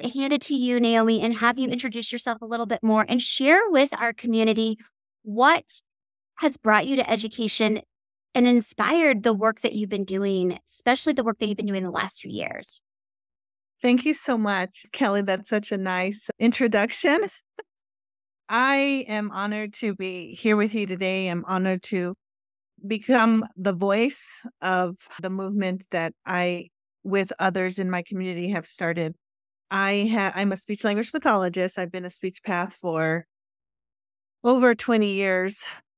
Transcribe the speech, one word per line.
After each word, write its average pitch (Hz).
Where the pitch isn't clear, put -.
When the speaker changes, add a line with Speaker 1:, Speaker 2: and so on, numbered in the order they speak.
Speaker 1:
hand 277
it 285
to -
you, 247
Naomi, 226
and 226
have 240
you 262
introduce 247
yourself 233
a 233
little 233
bit 220
more 214
and 247
share 349
with 285
our 233
community 220
what 240
has 311
brought 214
you 269
to -
education 214
and 247
inspired 247
the 233
work 214
that -
you've 208
been 196
doing, 190
especially -
the 254
work 220
that 214
you've 208
been 226
doing 196
the 185
last 170
two -
years. -
Speaker 2:
Thank 247
you 302
so 247
much, 196
Kelly. 202
That's 196
such 208
a 202
nice 190
introduction. 233
I 269
am 208
honored 208
to 208
be 185
here 214
with 208
you 208
today. 185
I'm 175
honored 185
to 180
become 220
the 190
voice 202
of 180
the 185
movement 190
that 165
I, 180
with 196
others 185
in 185
my 180
community, 185
have 175
started. 170
I 196
ha-, 196
I'm 196
a 190
speech -
language 208
pathologist. 190
I've 180
been 180
a 180
speech -
path 185
for 160
over 247
twenty 214
years, 190